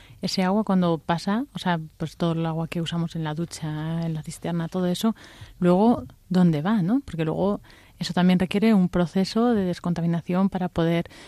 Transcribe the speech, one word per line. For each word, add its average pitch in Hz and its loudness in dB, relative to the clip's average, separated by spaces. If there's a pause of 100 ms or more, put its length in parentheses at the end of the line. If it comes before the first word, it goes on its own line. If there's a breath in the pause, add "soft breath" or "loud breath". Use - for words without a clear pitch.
(220 soft breath)
ese 190 -2
agua 196 2
cuando 180 2
pasa, 202 -2
o 180 -10
sea, 175 0 (180)
pues - -8
todo 170 0
el 165 -2
agua 160 -4
que 175 -6
usamos 165 -4
en 165 -4
la 156 -4
ducha, 160 -6
en 165 -4
la 156 -6
cisterna, 165 -6
todo 185 -2
eso, 208 0 (440 loud breath)
luego, 190 4 (260)
¿dónde 175 4
va, 196 0
no? 226 0
Porque 160 -4
luego 180 -2 (380 soft breath)
eso - -6
también 180 4
requiere 202 2
un 180 4
proceso 190 0
de 202 2
descontaminación 175 0
para 180 -4
poder, 170 0 (220 loud breath)